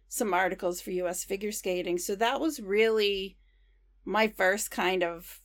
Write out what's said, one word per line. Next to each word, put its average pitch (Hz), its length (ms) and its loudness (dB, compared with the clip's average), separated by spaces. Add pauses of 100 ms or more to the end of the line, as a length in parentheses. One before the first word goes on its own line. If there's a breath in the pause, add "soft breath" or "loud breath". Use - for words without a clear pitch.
some 208 240 -2
articles 180 480 0
for - 100 -10
U 180 160 -2
S 180 160 -4
Figure 208 300 -6
Skating. 180 440 -2
So 190 180 -4
that 226 260 0
was 302 180 -2
really 202 800 2 (640)
my 214 240 2
first 202 420 2
kind 185 320 0
of 170 440 -4